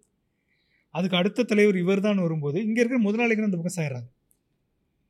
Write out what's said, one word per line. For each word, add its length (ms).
அதுக்கு 220
அடுத்த 280
தலைவர் 340
இவர் 260
தான் 180
வரும்போது 380
இங்க 200
இருக்கிற 200
முதலாளிகள் 480
அந்த 100
பக்கம் 200
சாயிறாங்க. 300